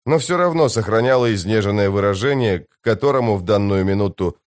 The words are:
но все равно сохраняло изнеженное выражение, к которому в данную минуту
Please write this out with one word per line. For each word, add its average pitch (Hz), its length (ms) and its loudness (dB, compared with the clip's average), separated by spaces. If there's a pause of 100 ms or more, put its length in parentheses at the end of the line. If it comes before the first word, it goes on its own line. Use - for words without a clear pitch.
но 151 120 0
все 170 200 -2
равно 165 320 2
сохраняло 117 640 0
изнеженное 101 560 0
выражение, 101 720 0
к - 80 -16 (140)
которому 117 560 0
в 95 40 -6
данную 101 440 0
минуту 98 600 -2